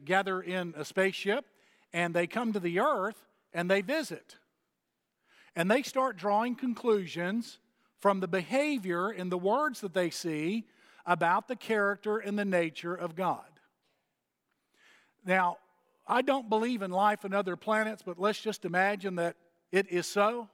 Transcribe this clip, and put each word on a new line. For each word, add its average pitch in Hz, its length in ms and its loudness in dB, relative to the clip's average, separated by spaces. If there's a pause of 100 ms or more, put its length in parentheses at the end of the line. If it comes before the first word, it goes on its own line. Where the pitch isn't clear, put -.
gather 185 360 0
in 180 360 -4
a 151 80 -6
spaceship, 196 600 0 (460)
and 170 220 -2
they 175 140 2
come 220 260 -2
to 202 60 -2
the 175 200 -2
earth, 226 460 0 (280)
and 175 160 -2
they 196 120 4
visit. 233 560 -6 (1200)
And 180 140 0
they 254 140 4
start 262 340 -2
drawing 208 380 0
conclusions 214 1040 -2 (400)
from 196 200 4
the 185 80 -2
behavior 190 840 0
and 180 220 -4
the 180 60 0
words 240 440 0
that 190 120 -8
they 180 160 2
see 165 560 -4 (400)
about 175 420 2
the 247 80 -4
character 208 600 0
and 202 200 -4
the 208 80 0
nature 170 500 0
of 170 200 -6
God. 165 300 -2 (1800)
Now, 185 320 4 (500)
I 240 140 4
don't 269 280 2
believe 220 320 2
in 190 100 -6
life 208 320 2
on 196 100 -6
other 190 220 0
planets, 214 500 -2
but 175 140 -8
let's 208 220 0
just 214 240 -6
imagine 185 500 0
that 170 220 0 (340)
it 196 180 2
is 175 180 0
so. 220 460 2